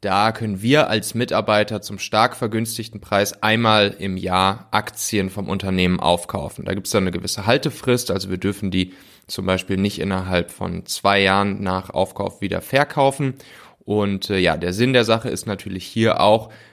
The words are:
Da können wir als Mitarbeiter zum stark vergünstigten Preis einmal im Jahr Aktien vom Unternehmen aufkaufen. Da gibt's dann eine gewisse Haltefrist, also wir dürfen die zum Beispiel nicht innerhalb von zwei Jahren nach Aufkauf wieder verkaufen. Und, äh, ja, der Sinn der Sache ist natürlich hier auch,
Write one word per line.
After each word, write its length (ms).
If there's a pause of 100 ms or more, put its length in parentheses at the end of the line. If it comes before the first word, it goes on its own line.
Da 300
können 320
wir 260
als 240
Mitarbeiter 680
zum 160
stark 360
vergünstigten 680
Preis 420
einmal 560
im 180
Jahr 540
Aktien 580
vom 180
Unternehmen 520
aufkaufen. 680
Da 80
gibt's 160
dann 140
eine 80
gewisse 340
Haltefrist, 640
also 220
wir 80
dürfen 320
die 220 (340)
zum 180
Beispiel 320
nicht 220
innerhalb 500
von 380
zwei 340
Jahren 400
nach 300
Aufkauf 500
wieder 200
verkaufen. 760 (500)
Und, 460
äh, 80
ja, 180
der 160
Sinn 200
der 100
Sache 260
ist 160
natürlich 400
hier 340
auch, 300 (240)